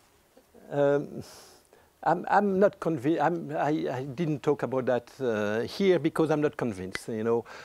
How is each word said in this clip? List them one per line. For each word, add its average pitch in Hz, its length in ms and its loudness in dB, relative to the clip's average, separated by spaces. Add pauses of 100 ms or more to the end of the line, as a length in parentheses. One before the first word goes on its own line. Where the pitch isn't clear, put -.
(720)
Um, 143 520 0 (800)
I'm, 180 260 0
I'm 196 300 2
not 196 200 4
convi-, 160 400 0
I'm, 151 380 0
I, 156 400 -2
I 131 60 -6
didn't 147 400 -4
talk 147 200 0
about 127 220 -2
that, 120 240 0 (100)
uh, 110 420 0
here 180 380 2
because 156 300 0
I'm 151 120 2
not 147 140 0
convinced. 92 540 -6
You 110 140 -4
know, 117 220 0 (200)